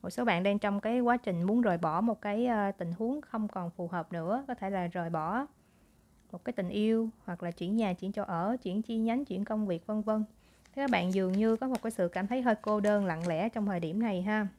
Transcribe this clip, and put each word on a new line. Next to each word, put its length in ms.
Một 80
số 160
bạn 180
đang 160
trong 220
cái 180
quá 180
trình 260
muốn 180
rời 160
bỏ 240
một 200
cái, 240
ờ, 260
tình 200
huống 300
không 260
còn 220
phù 180
hợp 260
nữa, 340
có 80
thể 140
là 180
rời 220
bỏ 360
một 140
cái 80
tình 160
yêu, 400
hoặc 180
là 80
chuyển 240
nhà, 180
chuyển 180
chỗ 120
ở, 400
chuyển 180
chi 160
nhánh, 280
chuyển 200
công 220
việc, 200
vân 140
vân. 220
Thế 180
các 80
bạn 240
dường 180
như 240
có 120
một 160
cái 80
sự 160
cảm 200
thấy 140
hơi 140
cô 240
đơn, 260
lặng 220
lẽ 220
trong 160
thời 140
điểm 200
này 220
ha. 260